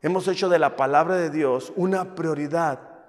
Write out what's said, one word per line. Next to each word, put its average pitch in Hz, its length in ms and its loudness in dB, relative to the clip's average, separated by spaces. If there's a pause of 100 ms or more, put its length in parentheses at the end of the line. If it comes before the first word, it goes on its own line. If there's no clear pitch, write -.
hemos 180 260 0
hecho 185 220 0
de 170 100 6
la 143 160 2
palabra 147 400 2
de 170 140 0
Dios 135 480 0
una 185 380 -2
prioridad 151 640 -2 (300)